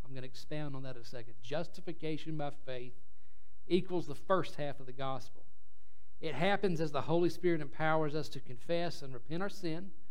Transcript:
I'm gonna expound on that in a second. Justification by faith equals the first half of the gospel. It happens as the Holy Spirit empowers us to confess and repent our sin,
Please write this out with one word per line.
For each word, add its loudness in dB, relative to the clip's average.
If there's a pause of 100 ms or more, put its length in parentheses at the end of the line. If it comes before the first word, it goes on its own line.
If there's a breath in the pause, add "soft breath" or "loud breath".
I'm -2
gonna -2
expound 0
on 0
that 0
in 0
a 0
second. 0
Justification 0
by 0
faith -2 (720)
equals 2
the 0
first 2
half 0
of -2
the -2
gospel. 0 (760)
It -2
happens 2
as 0
the 0
Holy 2
Spirit 2
empowers 0
us 0
to 0
confess 0
and -2
repent 0
our 0
sin, 0 (200 soft breath)